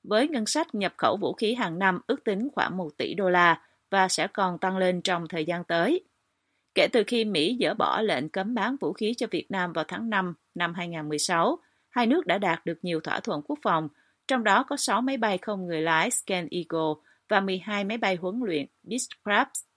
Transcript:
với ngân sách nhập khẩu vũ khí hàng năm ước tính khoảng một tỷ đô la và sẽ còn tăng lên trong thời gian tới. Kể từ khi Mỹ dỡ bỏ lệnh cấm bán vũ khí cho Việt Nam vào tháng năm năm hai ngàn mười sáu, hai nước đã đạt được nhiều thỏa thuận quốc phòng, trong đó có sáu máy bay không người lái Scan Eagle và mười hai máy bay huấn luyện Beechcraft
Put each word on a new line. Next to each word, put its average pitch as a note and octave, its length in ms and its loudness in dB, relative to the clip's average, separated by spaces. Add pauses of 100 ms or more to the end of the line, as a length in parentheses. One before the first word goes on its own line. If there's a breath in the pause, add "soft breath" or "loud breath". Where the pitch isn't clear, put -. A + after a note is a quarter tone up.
với G#3+ 240 2
ngân B3 180 -2
sách D4+ 300 -2
nhập G3 220 -2
khẩu - 200 2
vũ E3+ 160 -2
khí A3 200 -2
hàng F#3 260 -4
năm F#3+ 280 2
ước C#4 160 -2
tính G#3+ 300 -2
khoảng - 240 0
một E3+ 200 -6
tỷ - 160 -2
đô F#3 160 0
la F3 320 6 (280 soft breath)
và F#3+ 180 4
sẽ - 200 0
còn F#3 300 -2
tăng F#3+ 200 -2
lên F3+ 240 2
trong E3+ 260 -2
thời D#3+ 180 -4
gian E3+ 180 -4
tới. F#3+ 400 2 (720)
Kể F3+ 160 6
từ A3 160 4
khi A3+ 180 0
Mỹ G3+ 360 0
dỡ E3 120 2
bỏ - 280 2
lệnh D#3 280 0
cấm G3 240 -4
bán A#3 280 -2
vũ D#3+ 120 -2
khí A3 240 -2
cho A3+ 140 -4
Việt - 200 -6
Nam F3+ 220 -2
vào D#3+ 140 -2
tháng A3 220 -8
năm F#3 240 0 (220)
năm E3+ 180 -2
hai F3 140 -6
ngàn D#3 220 -6
mười D3+ 100 -2
sáu, F#3 400 2 (300 soft breath)
hai A#3+ 180 0
nước D#4+ 200 2
đã F#3 100 2
đạt F3 280 0
được E3 160 -4
nhiều E3+ 180 -2
thỏa D#3 200 -4
thuận D#3 220 -4
quốc D4 200 -6
phòng, D#3+ 260 0 (400 soft breath)
trong B3 160 0
đó G#3+ 260 6
có C#4+ 80 -4
sáu A3 240 0
máy C4+ 160 -2
bay G#3+ 200 0
không F#3+ 300 -6
người D#3+ 140 -2
lái E3 300 2
Scan F3+ 400 -2
Eagle D#3+ 420 -2 (360 soft breath)
và G#3 100 4
mười F#3+ 180 0
hai G3+ 260 -4
máy G#3+ 140 -4
bay G3+ 180 0
huấn F#3 280 -4
luyện D#3 220 -2 (180)
Beechcraft G#3+ 640 -2 (320)